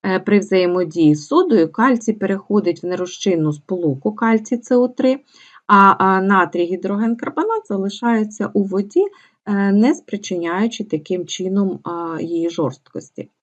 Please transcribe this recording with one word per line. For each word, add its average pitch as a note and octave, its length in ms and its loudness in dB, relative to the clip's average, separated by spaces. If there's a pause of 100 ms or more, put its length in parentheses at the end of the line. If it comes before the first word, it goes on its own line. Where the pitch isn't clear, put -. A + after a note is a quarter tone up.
Е, F#3 140 0
при G3+ 200 2
взаємодії F3 760 2
з D3 120 -10
содою B3+ 440 2
кальцій A#3 420 0
переходить G3 720 -2
в - 20 -10
нерозчинну F3 680 -2
сполуку D#3+ 580 -4
кальцій A3 520 -2
С B3 140 0
О B3 100 2
три, C4 320 0 (480)
а, G3 320 6
а F#3+ 220 2
натрій F3+ 440 2
гідрогенкарбонат A3+ 1000 -4
залишається G#3+ 880 -2
у G3+ 100 2
воді, G3+ 420 0 (400)
е, G3 260 0
не A3+ 240 4
спричиняючи F#3+ 880 -4
таким E3+ 420 -6
чином, F#3+ 580 -4
а, E3+ 380 -8
її E3 280 -4
жорсткості. - 800 -8 (140)